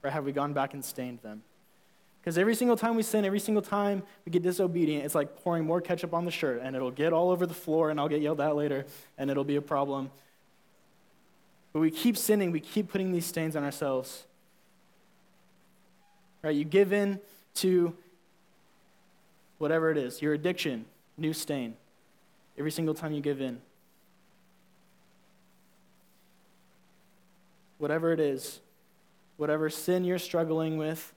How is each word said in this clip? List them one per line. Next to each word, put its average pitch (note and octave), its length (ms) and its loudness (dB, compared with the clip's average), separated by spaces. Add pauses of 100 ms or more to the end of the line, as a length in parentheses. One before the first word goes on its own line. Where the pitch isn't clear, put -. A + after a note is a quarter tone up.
Or C#3+ 60 -2
have C#3+ 140 -4
we C#3 80 -2
gone C#3+ 220 -2
back C#3 200 -2
and C#3 100 -10
stained B2+ 380 -8
them? G#2+ 220 -14 (800)
'Cause E3 140 -2
every G#3+ 180 4
single A#3+ 220 4
time A3+ 180 0
we A3+ 60 2
sin, G#3+ 240 0
every G3 140 0
single G#3 240 0
time G3+ 400 -2 (220)
we E3+ 60 -8
get F3 120 2
disobedient, F3 600 2
it's D3 120 -4
like C#3+ 280 -2
pouring E3+ 220 0
more E3+ 160 0
ketchup E3+ 320 -4
on E3+ 100 0
the E3+ 80 -2
shirt, B2+ 300 0
and C3 140 -6
it'll B2+ 160 -2
get D3 220 0
all F3 180 4
over F3 160 2
the E3+ 60 -6
floor, D#3+ 360 2
and D3+ 100 -2
I'll C#3+ 80 0
get D3+ 140 2
yelled D3+ 180 0
at D3 160 2
later, C#3+ 300 0 (320)
and C#3 140 -2
it'll C#3 120 0
be C#3+ 120 0
a D3 60 2
problem. C#3 500 -2 (1600)
But D#3 60 0
we D#3+ 120 4
keep G#3 260 2
sinning, G3+ 340 2
we D3 80 0
keep - 300 -4
putting F#3+ 220 -2
these E3+ 140 0
stains D#3+ 300 -4
on D3 80 -2
ourselves. C3+ 640 -4 (2250)
Right? D3+ 140 0
You D3 100 2
give F#3 260 4
in G3+ 280 2 (360)
to F3 400 4 (1600)
whatever D#3+ 340 2
it D#3 60 2
is, B2+ 240 -4
your D3+ 120 2
addiction, D3 520 -2 (320)
new D#3 160 -2
stain. C3 420 -4 (840)
Every D3+ 140 -4
single D#3 220 -2
time D#3 200 -6
you D3 80 -4
give C#3+ 180 -2
in. B2 220 -6 (4000)
Whatever D#3+ 340 2
it D#3+ 80 2
is, C#3 400 0 (800)
whatever D3+ 320 0
sin F3+ 340 0
you're F3+ 160 0
struggling D#3+ 580 0
with D#3 400 -6